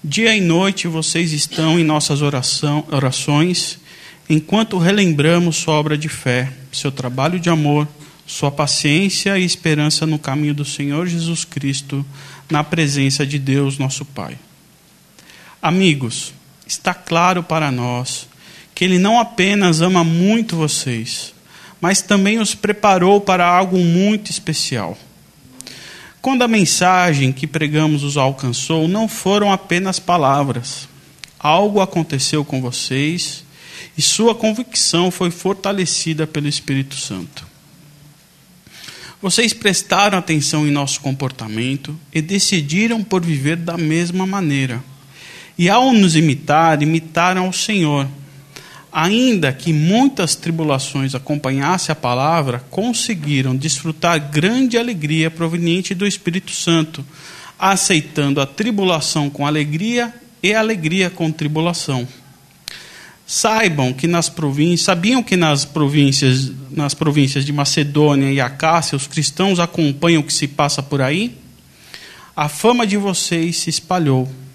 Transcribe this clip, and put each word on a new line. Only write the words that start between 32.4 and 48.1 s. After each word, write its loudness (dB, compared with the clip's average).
com -4
vocês -4
e -2
sua 2
convicção 0
foi -2
fortalecida -2
pelo -4
Espírito -4
Santo. -10
Vocês 2
prestaram 0
atenção 0
em 2
nosso -2
comportamento -4
e -2
decidiram 0
por 0
viver 0
da -6
mesma 0
maneira. -2
E 4
ao 6
nos 6
imitar, 4
imitaram 0
ao -2
Senhor. 0